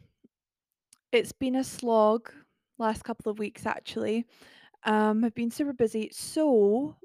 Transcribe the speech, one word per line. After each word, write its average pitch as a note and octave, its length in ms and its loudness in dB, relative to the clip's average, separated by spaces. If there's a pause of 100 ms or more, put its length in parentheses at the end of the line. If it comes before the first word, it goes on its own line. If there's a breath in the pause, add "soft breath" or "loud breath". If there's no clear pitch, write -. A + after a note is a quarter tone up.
(1120)
It's A#3 220 0
been C4 240 -4
a C4 80 -2
slog A3+ 640 2 (480)
last A3 260 -4
couple A3+ 260 -6
of G#3 80 -6
weeks, G#3+ 280 -8
actually. A3 600 -4 (580 soft breath)
Um, G#3+ 400 2
I've A#3 100 -2
been A#3 160 -4
super C#4+ 220 -4
busy. A3 400 -2
So C4 920 2